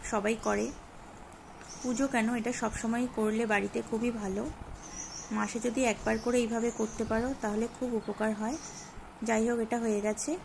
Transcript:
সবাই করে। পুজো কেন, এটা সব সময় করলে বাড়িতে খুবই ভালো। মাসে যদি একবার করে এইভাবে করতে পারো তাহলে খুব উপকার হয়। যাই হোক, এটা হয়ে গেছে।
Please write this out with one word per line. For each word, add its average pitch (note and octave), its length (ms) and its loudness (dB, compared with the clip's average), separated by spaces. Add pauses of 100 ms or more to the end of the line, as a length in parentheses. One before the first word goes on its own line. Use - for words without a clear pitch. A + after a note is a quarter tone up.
(120)
সবাই G#3+ 240 2 (120)
করে। G#3 180 4 (1160)
পুজো B3+ 320 2
কেন, A3 140 4 (120)
এটা A#3 120 0 (100)
সব A3 200 0
সময় A#3 240 2 (120)
করলে A3 260 4 (100)
বাড়িতে G3+ 260 2 (100)
খুবই A#3 200 2 (120)
ভালো। G3 220 -2 (960)
মাসে G#3+ 280 -2
যদি A#3+ 160 2 (100)
একবার A3 320 2
করে A#3+ 200 4
এইভাবে A#3 260 2 (100)
করতে A3 320 0
পারো A3+ 180 2 (120)
তাহলে G#3+ 240 2 (120)
খুব B3+ 120 -2 (120)
উপকার G#3+ 380 0
হয়। A#3 180 0 (680)
যাই A3 200 4
হোক, A#3+ 180 4
এটা A#3+ 180 0
হয়ে G#3+ 220 4
গেছে। G#3+ 260 0 (120)